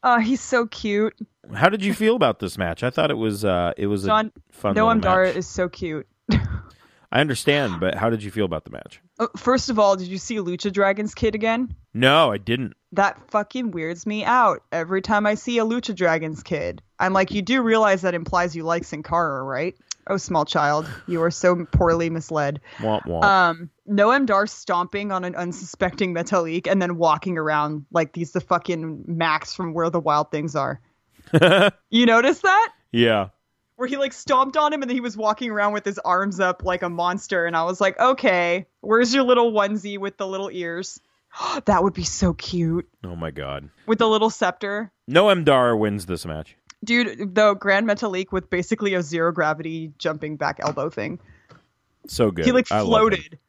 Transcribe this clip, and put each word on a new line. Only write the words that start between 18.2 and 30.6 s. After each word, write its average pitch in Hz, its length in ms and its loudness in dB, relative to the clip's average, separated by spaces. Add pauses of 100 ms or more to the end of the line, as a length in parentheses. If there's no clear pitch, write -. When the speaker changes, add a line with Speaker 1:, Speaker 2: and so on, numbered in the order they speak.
Speaker 1:
you 165 80 -8
like 170 200 -2
Sin 156 200 -10
Cara, 160 400 -2
right?" 135 340 -6 (300)
Oh, 196 100 -2
small 160 280 0
child, 151 420 0 (200)
you 170 160 -2
are 170 80 2
so 175 400 0
poorly 170 380 2
misled. 151 500 -4 (180)
Speaker 2:
Womp 107 260 -2
womp. 85 200 -2
Speaker 1:
Um, 175 460 2 (200)
Noam 220 360 4
Dar 202 200 2
stomping 202 680 -4
on 185 120 -4
an 180 120 -8
unsuspecting 180 800 -4
Metalik 170 540 -2
and 190 140 2
then 175 160 -2
walking 165 400 0
around 151 540 -2
like 165 240 0
he's 170 180 -6
the 180 80 -2
fucking 165 680 -4
Max 165 460 -2
from 170 200 -8
Where 170 160 0
the 170 120 -2
Wild 151 300 0
Things 147 240 -6
Are. 135 260 -4 (500)